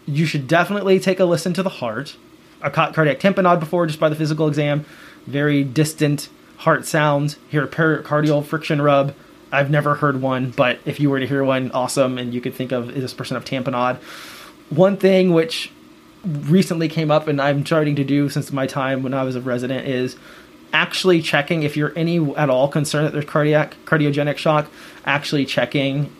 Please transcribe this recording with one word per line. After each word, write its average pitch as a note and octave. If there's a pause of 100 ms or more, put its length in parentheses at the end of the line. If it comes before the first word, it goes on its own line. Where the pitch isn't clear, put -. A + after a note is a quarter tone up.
you D#3
should C#3+
definitely F#3+
take F#3+
a F#3+
listen F3
to F#3
the F#3+
heart. B2 (460)
I D3
caught D#3
cardiac D3
tamponade F#3
before F3
just D3+
by D#3+
the D3+
physical D#3
exam. D3 (420)
Very C#3+
distant D3 (280)
heart D#3
sounds. D3 (120)
Hear D3
a -
pericardial D3+
friction D3+
rub. C#3+ (380)
I've C#3
never D3
heard C#3+
one, C3
but B2
if C#3
you C#3+
were C3+
to C3
hear C#3
one, C3
awesome, B2+
and B2
you B2
could A#2+
think B2+
of, A#2+
"Is B2+
this B2
person B2+
of A#2
tamponade?" B2+ (720)
One F#3
thing F#3
which E3 (540)
recently E3
came D#3
up D3+
and C#3+
I'm C#3+
starting D3+
to C#3
do C#3+
since C#3+
my C3+
time C3+
when C3
I C3+
was B2+
a B2
resident B2+
is B2+ (560)
actually F3
checking, D#3
if D3
you're D3
any E3+ (180)
at D3+
all B2+
concerned D3+
that -
there's D3
cardiac, D3+ (100)
cardiogenic D3
shock, D3+ (380)
actually C#3+
checking C#3